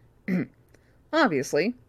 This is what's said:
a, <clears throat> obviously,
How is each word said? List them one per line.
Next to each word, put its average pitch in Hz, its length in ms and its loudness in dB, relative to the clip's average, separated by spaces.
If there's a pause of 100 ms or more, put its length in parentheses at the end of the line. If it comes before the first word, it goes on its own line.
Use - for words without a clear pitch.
(280)
a, 180 180 -2 (260)
<clears throat> - 400 -20
obviously, 170 640 0 (140)